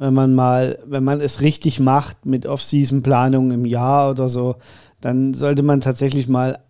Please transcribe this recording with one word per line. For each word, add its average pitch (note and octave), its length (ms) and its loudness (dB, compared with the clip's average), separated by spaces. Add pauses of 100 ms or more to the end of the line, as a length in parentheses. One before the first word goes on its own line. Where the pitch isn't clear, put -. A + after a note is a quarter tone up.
wenn C3+ 140 0
man C3 200 4
mal, B2+ 520 2
wenn C3+ 180 -4
man C#3+ 160 0
es C#3 220 -6
richtig D3 360 0
macht C3+ 460 0
mit B2+ 220 -4
Off-Season-Planung C3+ 1040 0
im A#2+ 160 -2
Jahr C3+ 440 0
oder B2+ 200 -2
so, B2 260 -2 (460)
dann C3 320 -2
sollte C#3 280 0
man C#3+ 200 2
tatsächlich C3+ 440 -2
mal C3 320 0 (120)